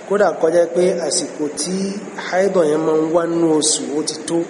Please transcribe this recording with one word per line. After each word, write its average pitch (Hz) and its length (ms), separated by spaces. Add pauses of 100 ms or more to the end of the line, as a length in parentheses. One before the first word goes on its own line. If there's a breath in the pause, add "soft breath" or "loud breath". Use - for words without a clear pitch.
Kódà 196 280
kó - 180
jẹ́ 170 160
pé 180 180 (140)
àsìkò 147 560
tí 180 220 (420)
haidọ̀ 185 480
yẹn 151 160
máa 156 160
ń 156 140
wá 170 140
nínú 170 260
oṣù 147 380
ó 143 120
ti - 180
tó. 170 180 (120)